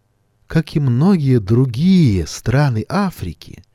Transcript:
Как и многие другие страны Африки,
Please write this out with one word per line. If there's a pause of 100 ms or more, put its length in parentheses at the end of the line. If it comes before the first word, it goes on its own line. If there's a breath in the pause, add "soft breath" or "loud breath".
(480)
Как
и
многие
другие
страны
Африки, (120)